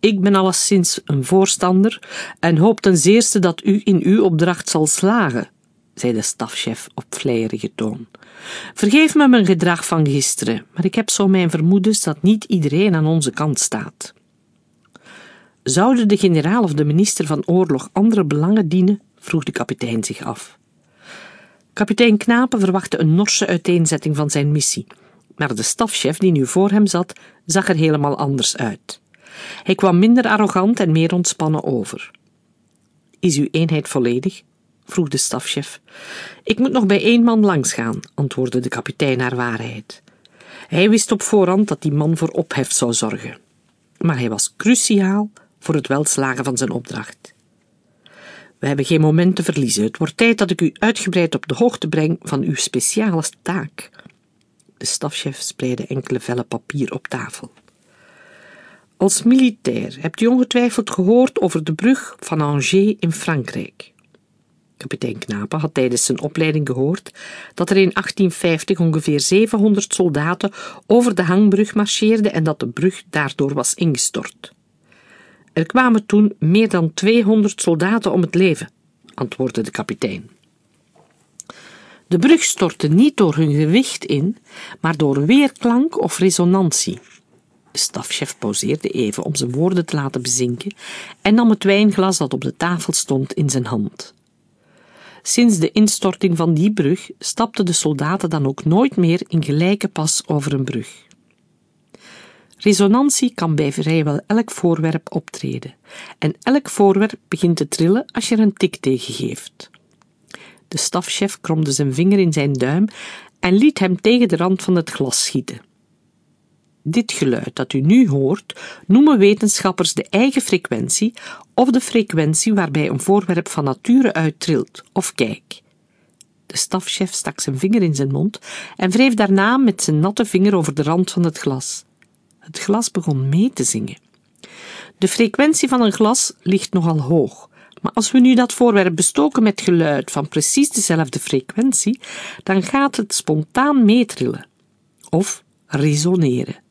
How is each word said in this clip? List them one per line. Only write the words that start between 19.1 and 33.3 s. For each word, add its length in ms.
vroeg 260
de 80
kapitein 520
zich 200
af. 340
Kapitein 440
Knapen 440
verwachtte 400
een 140
norse 320
uiteenzetting 720
van 140
zijn 220
missie, 340
maar 180
de 80
stafchef 560
die 140
nu 140
voor 240
hem 160
zat, 260
zag 220
er 80
helemaal 420
anders 380
uit. 440
Hij 120
kwam 240
minder 300
arrogant 520
en 120
meer 220
ontspannen 500
over. 460
"Is 180